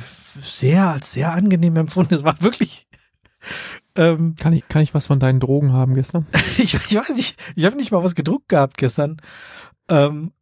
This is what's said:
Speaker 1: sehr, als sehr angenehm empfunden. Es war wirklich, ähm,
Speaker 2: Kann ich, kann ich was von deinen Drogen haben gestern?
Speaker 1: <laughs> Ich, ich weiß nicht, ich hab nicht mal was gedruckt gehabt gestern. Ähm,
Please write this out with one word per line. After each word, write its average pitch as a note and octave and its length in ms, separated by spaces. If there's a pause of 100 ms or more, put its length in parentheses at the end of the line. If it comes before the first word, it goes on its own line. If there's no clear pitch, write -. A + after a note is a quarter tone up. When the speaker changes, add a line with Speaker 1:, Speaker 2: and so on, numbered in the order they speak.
(420)
Speaker 1:
sehr, E3 480
als C#3+ 240
sehr D#3 200
angenehm F3 440
empfunden. E3 360
Es D3 100
war D#3 180
wirklich, - 460 (1080)
ähm, E3 420
Speaker 2:
Kann E3 160
ich, D3 140
kann D3+ 140
ich D3+ 120
was D3 140
von C#3 120
deinen C3 200
Drogen C3+ 340
haben C3 200
gestern? C#3 380
Speaker 1:
<laughs> - 40 (220)
Ich, A#3+ 160
ich - 220
weiß B3 200
nicht, - 220 (180)
ich D#3+ 100
hab A3 100
nicht C4+ 160
mal F3+ 120
was F3+ 120
gedruckt D#3 340
gehabt C#3+ 280
gestern. D3 400 (680)
Ähm, D3+ 540